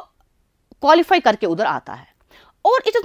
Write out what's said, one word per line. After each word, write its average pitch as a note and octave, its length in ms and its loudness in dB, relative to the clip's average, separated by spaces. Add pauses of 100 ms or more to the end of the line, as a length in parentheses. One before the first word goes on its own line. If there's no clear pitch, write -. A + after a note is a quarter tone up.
(800)
क्वालिफाई E4 380 2
करके A3 260 -2
उधर E3+ 200 -4
आता - 280 -8
है। B2+ 140 -20 (580)
और B4+ 220 2
it A4 40 -2
is A4 140 -2